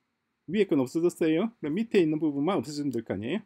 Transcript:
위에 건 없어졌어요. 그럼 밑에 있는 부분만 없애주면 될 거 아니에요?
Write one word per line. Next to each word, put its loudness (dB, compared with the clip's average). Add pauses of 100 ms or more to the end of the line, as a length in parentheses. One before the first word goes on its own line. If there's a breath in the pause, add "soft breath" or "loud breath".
(480)
위에 2
건 2
없어졌어요. 0
그럼 -4
밑에 2
있는 2
부분만 0
없애주면 -6
될 -4
거 -4
아니에요? -4